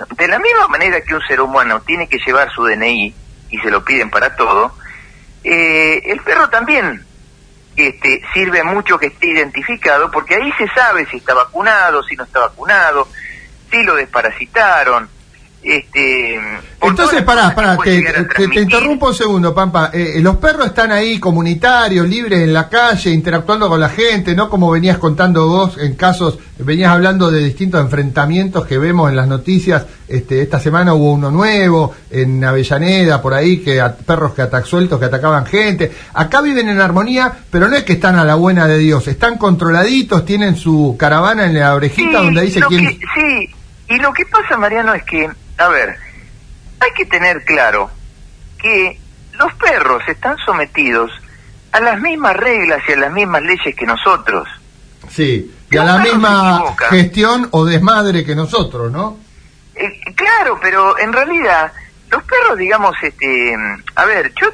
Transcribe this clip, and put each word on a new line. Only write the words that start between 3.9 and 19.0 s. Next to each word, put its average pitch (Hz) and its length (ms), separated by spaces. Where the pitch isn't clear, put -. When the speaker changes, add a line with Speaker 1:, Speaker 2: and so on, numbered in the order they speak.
Speaker 1:
para 120 260
todo, 113 380
eh, 160 640
el 208 160
perro 302 280
también, 226 560
este, 135 460
sirve 180 300
mucho 180 340
que 151 80
esté 143 220
identificado, 147 840
porque 156 260
ahí 262 220
se 220 160
sabe 208 380
si 127 60
está 127 180
vacunado, 175 680
si - 120
no 123 80
está 131 160
vacunado, 147 680
si 233 140
lo 180 120
desparasitaron. 127 1160
Este, 131 720
por 180 140
Speaker 2:
Entonces, 190 40
Speaker 1:
todas 330 200
las 240 80
Speaker 2:
pará, 233 180
Speaker 1:
cosas 185 80
que 175 60
Speaker 2:
pará, 202 200
Speaker 1:
puede 180 140
Speaker 2:
te, 180 80
Speaker 1:
llegar 165 160
a 156 40
Speaker 2:
te, 175 60
te 175 120
Speaker 1:
transmitir. 196 260
Speaker 2:
interrumpo 247 460